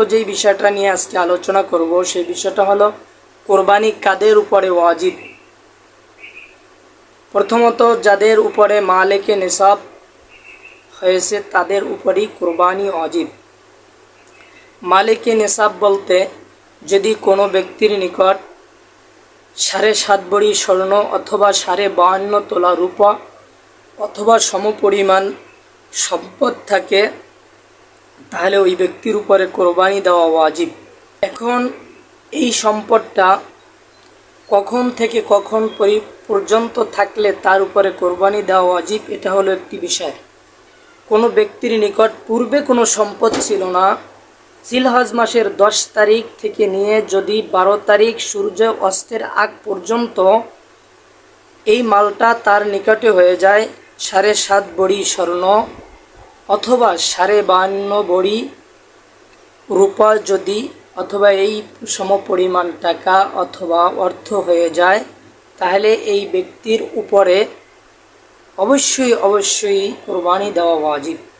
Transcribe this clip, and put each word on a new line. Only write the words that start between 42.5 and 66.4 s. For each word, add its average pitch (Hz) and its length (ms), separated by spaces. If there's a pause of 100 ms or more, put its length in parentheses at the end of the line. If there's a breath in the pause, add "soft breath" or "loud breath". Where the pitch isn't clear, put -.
কোনো 247 260
সম্পদ 214 540
ছিল 190 300
না, 180 160 (760)
জিলহজ 247 480
মাসের 226 340 (100)
দশ 214 200 (180)
তারিখ 214 300 (140)
থেকে 214 280
নিয়ে 196 300 (120)
যদি 190 340
বারো 190 320 (120)
তারিখ 214 340
সূর্য 202 400 (200)
অস্তের 196 420 (120)
আগ 208 160 (140)
পর্যন্ত 214 540 (1500)
এই 220 160
মালটা 208 520
তার 208 320
নিকটে 220 440
হয়ে 180 260
যায় 196 280 (340)
সাড়ে 202 360
সাত 196 300 (120)
ভরি 190 280
স্বর্ণ 175 400 (1040)
অথবা 226 500
সাড়ে 190 440
বাহান্ন 196 480 (120)
ভরি 190 360 (1300)
রূপা 196 480
যদি, 196 420 (380)
অথবা 202 360
এই 196 220 (320)
সমপরিমাণ 185 800 (140)
টাকা 175 360 (180)
অথবা 175 480 (140)
অর্থ 180 360
হয়ে 175 380
যায়, 180 300 (580)
তাহলে 196 320 (140)
এই 202 220
ব্যক্তির 220 540 (120)